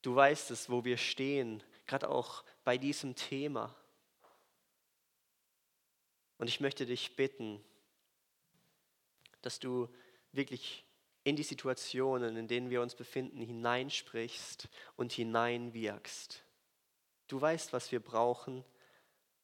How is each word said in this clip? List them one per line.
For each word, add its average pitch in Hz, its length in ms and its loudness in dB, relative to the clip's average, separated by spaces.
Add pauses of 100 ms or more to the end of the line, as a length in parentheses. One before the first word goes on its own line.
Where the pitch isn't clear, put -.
Du 127 120 0
weißt 139 360 8
es, - 180 -6
wo 123 160 2
wir 123 120 2
stehen, 131 680 0 (240)
gerade - 220 0
auch - 360 -2 (200)
bei 127 120 6
diesem 135 380 -2
Thema. 131 600 -4 (2750)
Und 117 100 -2
ich 117 120 -2
möchte 139 260 0
dich 123 300 -4
bitten, 113 480 -2 (1800)
dass - 180 -6
du 123 280 0 (440)
wirklich - 520 -4 (400)
in 143 120 4
die 147 80 -2
Situationen, 127 920 0
in 113 120 -6
denen 123 200 0
wir 123 140 2
uns 123 140 -4
befinden, 131 440 -6
hineinsprichst 120 1300 -2 (280)
und 120 160 -2
hineinwirkst. 117 1300 0 (840)
Du 135 120 -4
weißt, 160 320 2
was - 200 -2
wir 120 80 0
brauchen, 123 640 0 (800)